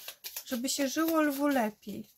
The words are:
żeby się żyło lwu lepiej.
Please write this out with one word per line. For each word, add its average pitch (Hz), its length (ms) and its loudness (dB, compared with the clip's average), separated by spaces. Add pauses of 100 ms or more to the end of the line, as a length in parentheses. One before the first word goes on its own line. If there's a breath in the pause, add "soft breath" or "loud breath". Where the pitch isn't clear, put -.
(440)
żeby 254 240 -4
się 277 200 0
żyło 320 340 2
lwu 285 240 2
lepiej. 220 720 -2